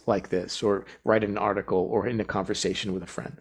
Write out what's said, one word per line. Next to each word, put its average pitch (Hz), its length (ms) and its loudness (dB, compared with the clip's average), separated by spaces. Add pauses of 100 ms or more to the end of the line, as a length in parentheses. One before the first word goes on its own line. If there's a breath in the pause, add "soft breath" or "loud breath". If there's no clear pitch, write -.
like 101 220 2
this, - 340 -2
or 101 220 2 (180 loud breath)
write 110 200 4
an 104 140 -2
article, 98 400 0 (140)
or 104 160 0
in 117 120 0
a 98 60 -2
conversation 95 680 -2
with 92 100 -4
a - 40 -12
friend, - 340 -10